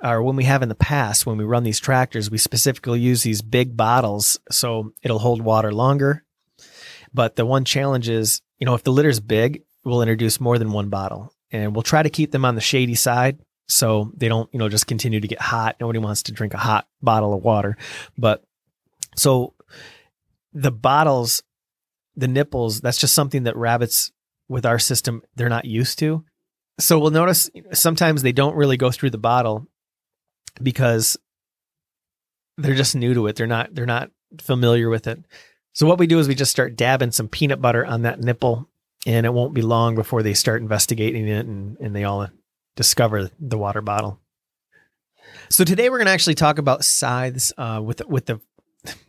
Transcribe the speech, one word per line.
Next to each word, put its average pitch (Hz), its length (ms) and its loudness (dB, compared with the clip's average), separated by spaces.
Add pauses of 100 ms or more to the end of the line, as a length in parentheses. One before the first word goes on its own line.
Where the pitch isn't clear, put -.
or 117 180 0
when 135 140 0
we 131 80 2
have 135 180 2
in 120 60 0
the 110 80 -6
past, 127 500 0
when 110 100 -2
we 107 80 -2
run 120 200 0
these 107 160 -2
tractors, 127 500 0
we 110 80 -2
specifically 120 640 0
use 123 240 2
these 107 180 0
big 123 340 0
bottles 113 640 2 (140)
so 113 400 -2 (100)
it'll 113 160 0
hold 113 240 0
water 110 300 2
longer. 139 520 2 (880)
But 120 220 0
the 117 120 0
one 131 180 0
challenge 135 440 -2
is, 110 320 0 (200)
you 139 40 -4
know, 127 100 2
if 117 100 -2
the 135 80 2
litter's 139 260 4
big, 113 460 0 (200)
we'll 120 180 0
introduce 113 360 0
more 120 200 0
than 110 120 -2
one 104 200 -4
bottle, 98 420 -8 (180)
and 107 240 -4
we'll 110 80 -2
try 156 220 4
to 151 60 0
keep 151 200 -2
them 135 140 0
on 123 100 2
the 110 60 -2
shady 123 340 0
side 127 440 0 (280)
so 110 500 0
they 117 120 0
don't, 113 240 -2
you 123 80 -6
know, 107 80 0
just 107 180 -2
continue 110 320 -2
to 104 100 -4
get 113 120 -10
hot. 113 400 -2
Nobody 117 180 -2
wants 107 260 -4
to 110 80 -12
drink 107 220 -6
a 95 40 -8
hot 107 280 0 (160)
bottle 110 320 2
of 95 80 -4
water. 104 340 2 (400)
But 110 280 0 (720)
so 127 380 2 (1000)
the 135 180 0
bottles, 131 720 2 (720)
the 131 100 -2
nipples, 127 540 0
that's 123 180 -2
just - 160 2
something 139 300 0
that 117 120 -2
rabbits 117 540 0 (380)
with 127 160 -4
our 117 140 2
system, 117 440 -2 (140)
they're 120 140 -2
not 117 160 -4
used 117 320 -2
to. 156 260 -2 (560)
So 160 180 4
we'll 151 120 2
notice 165 400 2 (220)
sometimes 160 500 2
they 127 100 2
don't 139 240 0
really 139 220 4
go 127 120 2
through 127 200 -2
the 113 80 -4
bottle 117 480 0 (920)
because 120 580 0 (1400)
they're 139 180 0
just 135 220 0
new 123 180 2
to 113 120 2
it. 107 100 -4
They're 113 100 -2
not, 117 280 -4
they're 123 120 -6
not 123 240 -4 (300)
familiar 120 480 2
with 113 180 -2
it. 127 140 -8 (540)
So 156 120 2
what 175 120 6
we 175 80 6
do 165 120 4
is 151 80 4
we 139 80 0
just 131 160 0
start 127 260 -2
dabbing 123 360 0
some 110 160 -4
peanut 139 320 -2
butter 120 240 2
on 117 180 -4
that 117 180 -2
nipple, 120 480 -2 (380)
and 117 200 2
it 120 60 0
won't 123 220 0
be 123 80 0
long 117 320 2
before 110 280 -2
they 104 120 0
start 117 280 0
investigating 110 640 -2
it, 107 180 -2
and, 101 320 -10
and 107 160 -8
they 101 100 -4
all 101 220 -4 (480)
discover 107 640 0
the 117 200 -6
water 104 240 -4
bottle. 101 360 -4 (1300)
So - 120 4
today 196 280 4
we're 254 80 0
gonna 202 120 4
actually 175 240 2
talk 151 240 2
about 139 260 0
scythes, 127 720 -2
uh, 113 280 -6
with, 117 220 -6
with 135 200 -2
the, 110 140 -6 (680)